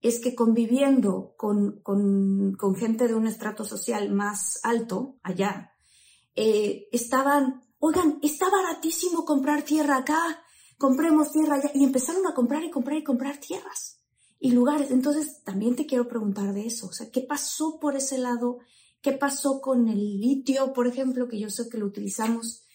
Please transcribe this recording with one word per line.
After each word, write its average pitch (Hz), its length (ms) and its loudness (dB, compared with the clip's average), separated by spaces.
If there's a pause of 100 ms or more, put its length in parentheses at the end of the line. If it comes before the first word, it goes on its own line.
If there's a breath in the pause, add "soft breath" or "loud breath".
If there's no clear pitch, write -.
es 233 180 0
que 247 160 -4
conviviendo 226 1000 2
con, 208 460 0
con, 196 720 2
con 196 200 0
gente 226 320 0
de 226 80 0
un 220 120 2
estrato 214 400 -6
social 208 460 -4
más 202 500 -2
alto 233 600 -2
allá, 190 500 -4 (600 soft breath)
eh, 214 580 2
estaban, 269 680 2 (180)
"Oigan, 311 440 2
está 339 260 0
baratísimo 339 760 -2
comprar 294 380 0
tierra 294 340 2
acá, 320 440 -2 (360 soft breath)
compremos 302 520 4
tierra 294 260 2
allá", 277 180 0
y 277 100 6
empezaron 320 420 2
a 311 60 -2
comprar 262 320 0
y 339 60 -6
comprar 277 260 -4
y 302 80 -6
comprar 269 320 -2
tierras - 680 -12 (380)
y 254 120 2
lugares. 269 380 4
Entonces, 294 540 0
también 214 320 0
te 302 80 -4
quiero 240 240 0
preguntar 202 460 -2
de 202 100 -4
eso, 226 220 -8
o 180 60 -14
sea, 226 200 -12
¿qué 254 80 0
pasó 302 580 -4
por 285 180 -2
ese 269 200 -4
lado? 247 440 -2 (420 soft breath)
¿Qué 277 100 0
pasó 269 480 -2
con 240 280 2
el 202 320 -2
litio, 269 520 0
por 247 140 0
ejemplo, 247 420 -2
que 226 100 -8
yo 208 120 -6
sé 226 180 -6
que - 80 -10
lo 208 80 -4
utilizamos, 220 800 -4 (100)